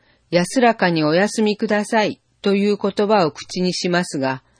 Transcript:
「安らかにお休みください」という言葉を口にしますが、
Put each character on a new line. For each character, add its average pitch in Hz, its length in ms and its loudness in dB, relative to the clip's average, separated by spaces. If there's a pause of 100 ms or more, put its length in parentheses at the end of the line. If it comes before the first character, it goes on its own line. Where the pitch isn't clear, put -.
(300)
「安 175 300 0
ら 233 140 4
か 190 160 0
に 160 120 0
お 151 120 2
休 208 280 0
み 214 140 0
く 226 100 -4
だ 208 180 -2
さ 214 200 0
い」 - 160 -6 (220)
と 202 120 0
い 202 160 2
う 202 60 0
言 202 320 -2
葉 202 180 4
を 147 60 -2
口 - 300 -8
に 180 120 0
し - 140 -6
ま 175 160 0
す 165 140 -8
が、 131 260 -4 (160)